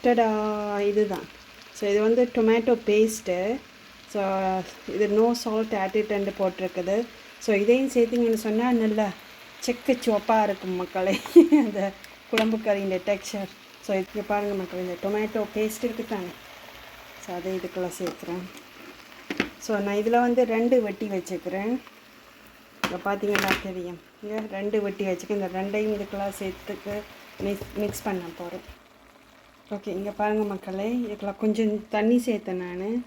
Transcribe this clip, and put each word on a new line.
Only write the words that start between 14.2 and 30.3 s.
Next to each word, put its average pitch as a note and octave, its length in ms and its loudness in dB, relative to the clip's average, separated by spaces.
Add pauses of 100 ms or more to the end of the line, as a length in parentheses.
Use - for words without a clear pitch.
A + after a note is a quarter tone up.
பாருங்க G#3 260 -2
மக்களே, F3+ 280 -6
இந்த F3 180 -6
டொமேட்டோ G#3+ 400 -2 (100)
பேஸ்ட் G#3+ 320 -2
இருக்கு A3+ 240 -6
தானே, F3+ 220 -6 (880)
so, - 140 -16
அதை F#3 240 -4
இதுக்குள்ள F3+ 280 -6 (120)
சேர்க்குறேன். F3+ 420 -6 (1200)
So, A3+ 80 -2 (140)
நான் G3+ 160 0
இதுல A#3 240 4
வந்து A#3+ 140 4 (140)
ரெண்டு A#3+ 200 4 (100)
வெட்டி G3+ 200 -6 (100)
வச்சுக்கிறேன். F#3 580 -4 (1120)
இங்க F#3 140 -4 (120)
பார்த்தீங்கன்னா G3+ 420 0 (160)
தெரியும், F3+ 320 -8 (220)
இங்க G#3+ 240 -6 (140)
ரெண்டு G#3 260 -2
வெட்டி G3 240 -4
வச்சுக்க, F#3 300 -4
இந்த F#3 100 -4 (100)
ரெண்டையும் G#3+ 380 -2
இதுக்குள்ள G3 280 -6 (180)
சேர்த்துக்கு G3+ 520 -8 (500)
மிக்ஸ், G3+ 240 -4 (120)
மிக்ஸ் G#3 260 -4
பண்ண F#3 180 -4 (140)
போறேன். F3 260 -10 (1080)
ஓகே, G3+ 240 -8
இங்க G3+ 180 -6
பாருங்க G#3+ 260 2 (100)